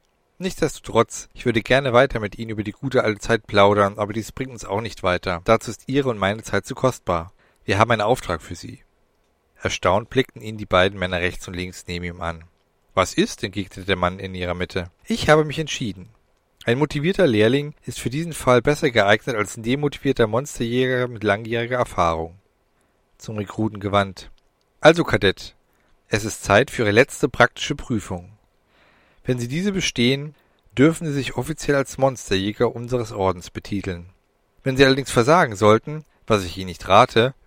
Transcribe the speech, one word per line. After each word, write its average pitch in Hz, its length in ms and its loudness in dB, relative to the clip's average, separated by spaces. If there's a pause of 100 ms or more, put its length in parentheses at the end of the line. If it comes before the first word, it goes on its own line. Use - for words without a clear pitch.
(380)
Nichtsdestotrotz, - 960 -2
ich - 120 -18
würde 113 160 2
gerne 131 300 2
weiter 127 260 4
mit 104 180 -6
Ihnen 113 140 -10
über 107 140 -4
die 104 80 -6
gute 127 320 -2
alte 107 160 -2
Zeit 113 260 -2
plaudern, 101 520 4
aber 104 140 -4
dies 110 200 -8
bringt 131 180 -10
uns 117 140 -16
auch 98 160 -4
nicht 110 240 -10
weiter. 90 400 -2
Dazu 113 260 2
ist - 160 -16
Ihre 135 220 0
und 113 100 -4
meine 101 240 -2
Zeit - 240 -4
zu - 80 -10
kostbar. 90 580 -2 (320)
Wir 104 140 0
haben 113 140 4
einen 107 100 0
Auftrag 104 400 -2
für - 140 -14
Sie.“ 110 260 -18 (800)
Erstaunt 101 480 0
blickten 127 320 -2
ihn 110 140 -10
die 104 100 -10
beiden 98 320 2
Männer 90 220 -2
rechts 87 260 -4
und 92 80 -12
links 90 320 -10
neben 87 180 -10
ihm 87 160 -12
an. 82 220 -8 (500)
„Was - 220 0
ist?“, - 300 -2
entgegnete 98 400 -8
der 98 100 0
Mann 90 240 0
in 95 160 -10
ihrer 90 200 -4
Mitte. 87 360 -6 (140)
„Ich - 240 -2
habe 151 160 6
mich 151 160 -6
entschieden. 107 480 -8 (560)
Ein 120 140 2
motivierter 156 500 2
Lehrling 127 460 2 (100)
ist - 160 -10
für 120 100 -6
diesen 160 220 -6
Fall 123 300 4
besser 147 280 2
geeignet 110 460 4
als 104 200 -4
ein 117 60 -12
demotivierter 135 640 0
Monsterjäger 123 800 -2
mit 117 160 -10
langjähriger 117 540 -2
Erfahrung.“ 85 600 -2 (800)
Zum 110 200 -12
Rekruten 107 420 -4
gewandt. 98 540 -2 (480)
„Also, 165 240 6
Kadett, - 500 0 (540)
es 104 160 -2
ist - 180 -8
Zeit 104 300 4
für 127 100 -4
Ihre 104 80 2
letzte 127 380 2
praktische - 480 0
Prüfung. 98 540 -8 (920)
Wenn 127 140 -2
Sie 120 80 -4
diese 170 240 -4
bestehen, 143 640 -2 (420)
dürfen 160 300 4
Sie 147 60 -4
sich 139 240 -4
offiziell 143 400 -2
als 139 200 -2
Monsterjäger 110 800 -2
unseres 120 380 -6
Ordens 95 380 -2
betiteln. 92 600 -8 (540)
Wenn 131 120 -2
Sie 135 80 8
allerdings 135 280 4
versagen 131 420 4
sollten, 110 500 2 (220)
was 101 180 2
ich 90 140 -10
Ihnen 95 80 -8
nicht 87 220 -12
rate, 113 440 4 (140)